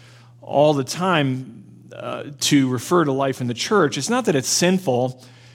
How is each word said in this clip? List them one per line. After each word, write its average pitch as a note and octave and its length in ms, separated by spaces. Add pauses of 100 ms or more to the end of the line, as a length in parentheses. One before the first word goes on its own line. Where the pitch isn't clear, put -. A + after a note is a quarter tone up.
(420)
all D3 320
the C3+ 100
time, D3 800 (280)
uh, B2 340 (120)
to C#3 300
refer D#3 360
to C#3+ 60
life C3+ 300
in B2 80
the A#2+ 60
church, D#3 440
it's C3+ 120
not A#3+ 160
that F3 100
it's B2+ 120
sinful. C3 760 (300)